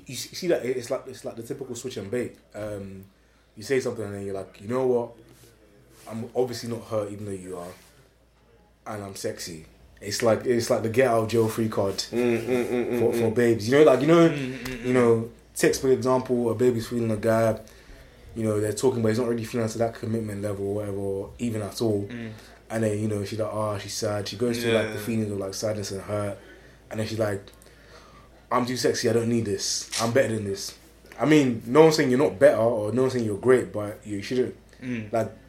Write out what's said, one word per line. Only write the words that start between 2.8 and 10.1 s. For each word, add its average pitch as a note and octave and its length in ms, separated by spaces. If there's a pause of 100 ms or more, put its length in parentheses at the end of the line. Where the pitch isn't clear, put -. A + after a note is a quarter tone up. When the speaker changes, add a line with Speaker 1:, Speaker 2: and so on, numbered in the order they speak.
Speaker 1:
you G#2+ 60
say C3 180
something A2+ 240
and G2+ 100
then G2+ 100
you're G2 100
like, F#2+ 260
"You G2+ 80
know B2+ 180
what? A#2+ 240 (960)
I'm A2+ 280
obviously A#2+ 340
not A2 140
hurt, G#2 260
even G2+ 160
though G2+ 60
you F#2 260
are, F2+ 140 (1120)
and G#2+ 160
I'm G2 140
sexy." F2 500 (340)
It's G#2 220